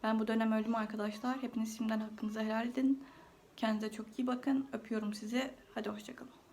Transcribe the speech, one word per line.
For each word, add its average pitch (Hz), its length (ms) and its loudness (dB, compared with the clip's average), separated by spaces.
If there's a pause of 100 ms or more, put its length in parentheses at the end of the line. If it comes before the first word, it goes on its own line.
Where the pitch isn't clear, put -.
Ben 220 160 4
bu 214 80 2
dönem 226 240 4
öldüm 220 240 2
arkadaşlar. 214 640 -2
Hepiniz 220 360 -2
şimdiden 220 220 2
hakkınızı 214 420 -4
helal 220 260 0
edin. 262 360 4 (540)
Kendinize 214 340 2
çok - 280 -8
iyi 247 80 2
bakın. 262 460 2
Öpüyorum 214 400 0
sizi. 247 380 -2 (240)
Hadi 214 140 -2
hoşça 208 260 -8
kalın. - 240 -16 (140)